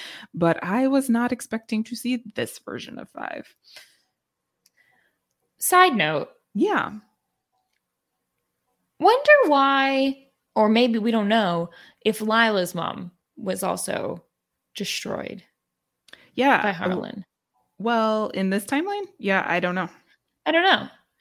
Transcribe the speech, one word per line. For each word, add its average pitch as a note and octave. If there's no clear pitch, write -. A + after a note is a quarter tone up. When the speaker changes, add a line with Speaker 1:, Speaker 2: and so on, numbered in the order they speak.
Speaker 1:
but E3
I A3+
was C4+
not A#3+
expecting A3+
to A#3
see A#3+
this -
version -
of -
Five. -
Speaker 2:
Side F4+
note. D#3
Speaker 1:
Yeah. F4
Speaker 2:
Wonder B4
why, C4+
or G#3+
maybe A#3
we A3
don't G#3+
know, F3
if G#3+
Lila's G#3+
mom F3
was F#3+
also -
destroyed -
Speaker 1:
Yeah. B3
Speaker 2:
by G#3
Speaker 1:
Oh, G3
Speaker 2:
Harlan. F3+
Speaker 1:
well, A3
in F#3+
this G3
timeline? G4
Yeah, F#3+
I F3
don't F3+
know. F3+
Speaker 2:
I -
don't E4
know. F4+